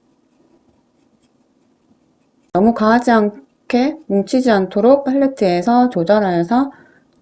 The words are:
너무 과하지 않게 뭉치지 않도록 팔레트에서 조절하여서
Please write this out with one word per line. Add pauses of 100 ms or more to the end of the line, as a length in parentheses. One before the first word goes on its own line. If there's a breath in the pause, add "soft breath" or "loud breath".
(2500)
너무
과하지
않게
뭉치지
않도록
팔레트에서
조절하여서 (500 loud breath)